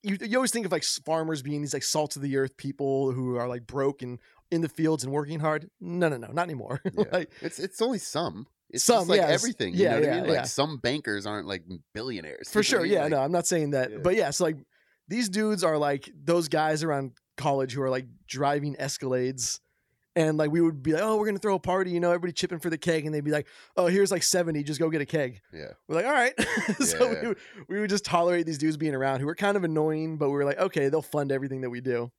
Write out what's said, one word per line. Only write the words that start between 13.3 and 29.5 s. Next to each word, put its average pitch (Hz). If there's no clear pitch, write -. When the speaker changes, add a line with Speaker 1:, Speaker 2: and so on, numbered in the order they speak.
Speaker 1:
not 175
saying 151
that. 127
Speaker 2:
Yeah. 107
Speaker 1:
But 180
yeah, 180
so, 160
like, 156
these 226
dudes 208
are, 156
like, 143
those 170
guys 156
around 139
college 135
who 139
are, 131
like, 131
driving 143
Escalades. 127
And, 156
like, 151
we 165
would 156
be 156
like, 165
"Oh, 220
we're 208
gonna 202
throw 202
a 170
party, 185
you 170
know, 175
everybody 175
chipping 170
for 175
the 160
keg." 160
And 156
they'd 147
be 147
like, 151
"Oh, 185
here's, 190
like, 175
seventy, 165
just 143
go 160
get 156
a 139
keg." 127
Speaker 2:
Yeah. 78
Speaker 1:
We're 151
like, 180
"All 269
right." 262
<laughs> 226
So 247
Speaker 2:
Yeah, 214
yeah. 226
Speaker 1:
we, 185
we 208
would 208
just 202
tolerate 175
these 160
dudes 156
being 147
around 135
who 139
were 165
kind 202